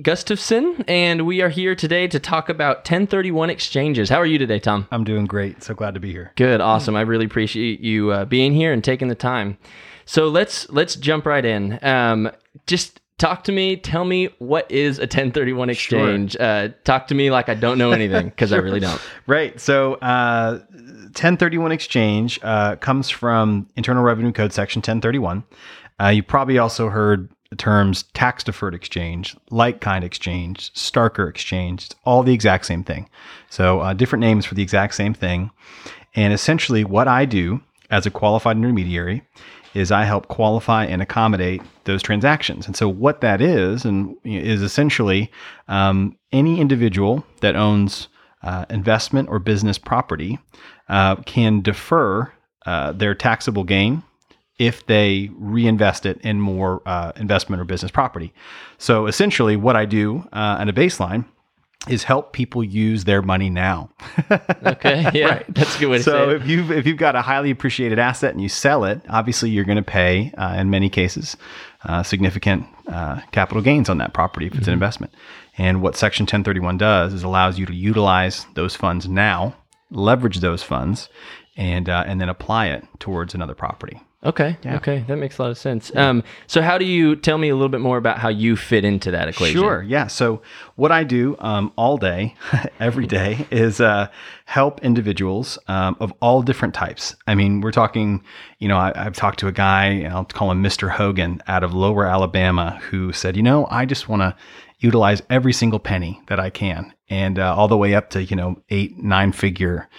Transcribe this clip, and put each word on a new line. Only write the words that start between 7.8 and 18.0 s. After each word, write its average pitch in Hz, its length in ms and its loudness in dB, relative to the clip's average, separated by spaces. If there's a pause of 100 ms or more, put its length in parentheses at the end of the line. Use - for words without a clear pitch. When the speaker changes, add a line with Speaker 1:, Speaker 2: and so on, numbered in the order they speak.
Speaker 1:
uh, 98 140 0
being 131 260 2
here 156 220 2
and 113 100 0
taking 131 240 0
the 120 80 -2
time. 113 420 -4 (460)
So 156 240 2
let's, 180 420 -2
let's 151 280 -2
jump 151 280 -2
right 143 200 0
in. 104 400 -2
Um, 117 440 2 (380)
just - 320 -4 (180)
talk 170 280 0
to 202 80 -2
me. 190 240 0
Tell 175 260 -4
me, 185 240 0 (120)
what 139 300 -2
is 139 300 0
a - 80 -4
ten 139 240 0
thirty-one 127 420 -2
Speaker 2:
Sure. 113 260 -2
Speaker 1:
exchange? 101 380 0
Uh, 107 300 0 (160)
talk 131 240 0
to 147 80 -2
me 139 160 2
like 123 160 2
I 117 60 -2
don't 120 240 0
know 120 160 4
anything, 95 380 0